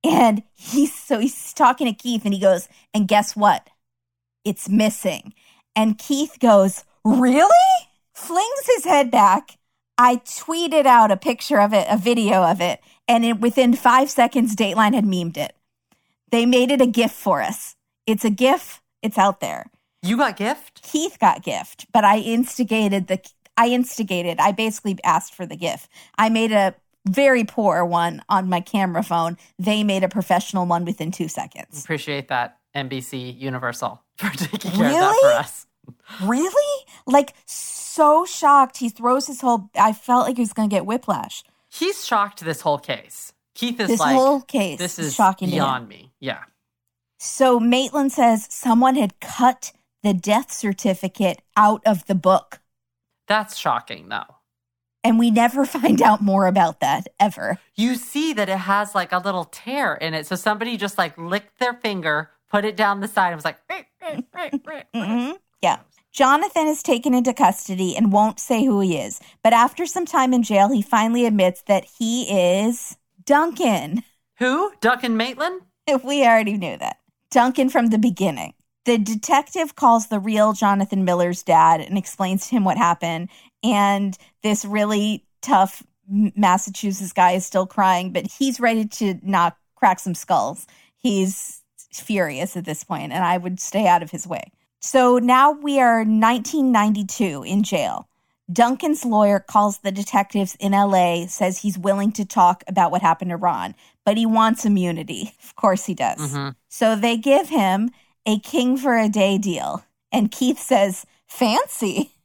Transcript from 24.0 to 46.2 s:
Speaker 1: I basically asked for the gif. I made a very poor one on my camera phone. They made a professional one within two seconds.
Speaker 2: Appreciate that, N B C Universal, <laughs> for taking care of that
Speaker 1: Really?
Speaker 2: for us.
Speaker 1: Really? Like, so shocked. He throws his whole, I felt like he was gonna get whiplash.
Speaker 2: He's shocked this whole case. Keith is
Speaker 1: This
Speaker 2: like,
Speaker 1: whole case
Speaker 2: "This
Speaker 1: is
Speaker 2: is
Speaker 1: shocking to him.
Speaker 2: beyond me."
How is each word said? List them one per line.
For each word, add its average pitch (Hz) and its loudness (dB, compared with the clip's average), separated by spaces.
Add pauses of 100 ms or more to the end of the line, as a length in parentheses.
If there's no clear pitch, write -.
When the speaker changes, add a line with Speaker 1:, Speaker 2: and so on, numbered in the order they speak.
Speaker 1:
I 202 2
basically 208 -6
asked 175 -2
for 135 -12
the 123 -14
gif. - -8 (280)
I 226 2
made 226 0
a 196 2 (320)
very 254 2
poor 180 0
one 170 -2
on 190 0
my 180 -2
camera 185 -4
phone. 170 -4 (220)
They 214 -2
made 190 0
a 185 -2
professional 190 -2
one 170 -2
within 170 -6
two 165 -8
seconds. - -12
Speaker 2:
Appreciate 147 -8
that, 123 -6 (140)
N 139 -8
B 131 -8
C 127 -12
Universal, 123 -8 (100)
<laughs> - -20
for 196 -4
taking 185 -8
care 208 0
of 269 2
that 370 2
Speaker 1:
Really? 453 2 (140)
Speaker 2:
for - 0
us. - -14 (560)
Speaker 1:
Really? 381 0 (220)
Like, 277 2 (120)
so - 0
shocked. 285 2
He 240 -4
throws 247 -2
his 269 -12
whole, 233 0
I 214 4
felt 247 0
like 254 -4
he 247 -2
was 214 -4
gonna 214 -2
get 185 -2
whiplash. 214 -6 (280)
Speaker 2:
He's - -6
shocked 202 -4
this 160 -6
whole 147 0
case. - -12 (220)
Keith 240 -6
is 196 -2
Speaker 1:
This 233 0
Speaker 2:
like, 269 2
Speaker 1:
whole 269 4
case 196 -4
Speaker 2:
"This 175 -8
Speaker 1:
is 156 -6
Speaker 2:
is 135 -8
Speaker 1:
shocking 190 2
to - -4
him. - 0
Speaker 2:
beyond 127 -4
me." - -20